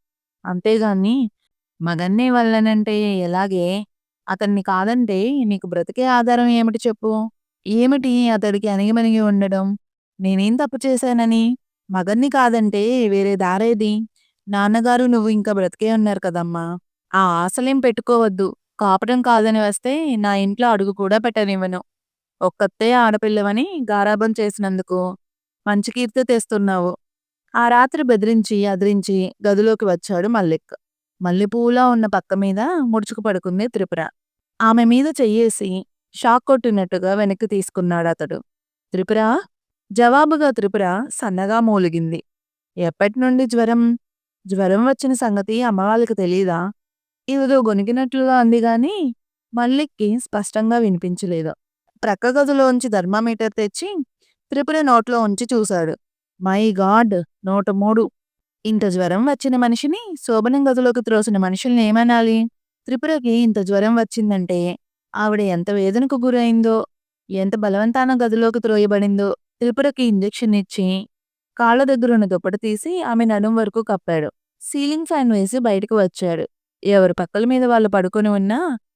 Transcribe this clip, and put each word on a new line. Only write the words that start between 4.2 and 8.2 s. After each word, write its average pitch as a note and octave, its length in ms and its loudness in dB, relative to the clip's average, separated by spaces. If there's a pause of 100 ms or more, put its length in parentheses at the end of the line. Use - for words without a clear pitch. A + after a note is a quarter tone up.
అతన్ని G3+ 340 -2
కాదంటే G#3+ 800 0
నీకు G3+ 220 -4
బ్రతికే F#3 400 -4
ఆధారం A#3+ 400 2
ఏమిటి A#3 400 2
చెప్పు? A3 440 -2 (360)
ఏమిటి B3 640 2